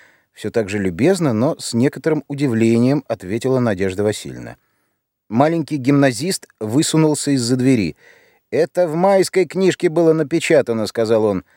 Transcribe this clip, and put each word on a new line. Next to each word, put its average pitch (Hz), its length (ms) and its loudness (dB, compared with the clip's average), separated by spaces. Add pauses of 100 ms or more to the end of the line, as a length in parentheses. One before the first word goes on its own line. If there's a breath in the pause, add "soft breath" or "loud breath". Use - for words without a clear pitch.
(340 soft breath)
Всё - 180 -10
так 107 180 -2
же 104 80 -4
любезно, 120 560 0
но 131 240 0
с - 160 -10
некоторым 147 540 0
удивлением 123 800 0
ответила 117 520 -4
Надежда 98 440 -2
Васильевна. 62 540 -6 (720)
Маленький 151 480 0
гимназист 139 680 0 (120)
высунулся 151 720 0
из-за 127 240 0
двери. 123 400 0 (560 soft breath)
"Это 175 360 0
в 151 60 -4
майской 185 520 2
книжке 175 440 0
было 160 240 4
напечатано", — 139 720 0
сказал 110 380 0
он, 95 180 0 (120)